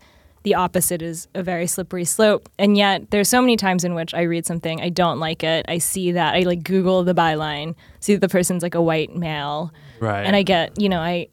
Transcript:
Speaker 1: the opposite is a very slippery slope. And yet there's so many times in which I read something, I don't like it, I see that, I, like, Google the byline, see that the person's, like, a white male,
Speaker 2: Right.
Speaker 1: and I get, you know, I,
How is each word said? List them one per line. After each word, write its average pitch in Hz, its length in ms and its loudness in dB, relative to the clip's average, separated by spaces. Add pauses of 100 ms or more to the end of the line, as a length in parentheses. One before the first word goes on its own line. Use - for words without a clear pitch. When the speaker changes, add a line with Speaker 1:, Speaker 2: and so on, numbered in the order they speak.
(440)
Speaker 1:
the 202 120 2
opposite 180 460 -2
is 165 340 -10
a 185 80 -6
very 175 240 -4
slippery 180 380 -6
slope. 214 440 2 (100)
And 202 160 4
yet 202 360 2
there's 202 180 2
so 247 100 4
many 247 160 4
times 185 280 0
in 175 120 -2
which 165 180 -6
I 170 100 0
read 170 220 -2
something, 165 360 -6
I 175 80 -2
don't 165 300 2
like 160 240 -4
it, 160 260 0
I 165 80 -4
see 175 360 -2
that, 160 220 2
I, 180 60 4
like, 175 220 0
Google 185 400 2
the 180 120 2
byline, 156 600 0 (240)
see - 160 2
that 185 60 0
the 185 80 2
person's, 180 340 0
like, 170 120 -4
a 170 60 2
white 160 340 0
male, 156 560 -6 (280)
Speaker 2:
Right. 104 260 -2
Speaker 1:
and 196 100 2
I 202 80 4
get, 180 380 0
you 202 80 2
know, 175 100 0
I, 175 340 -4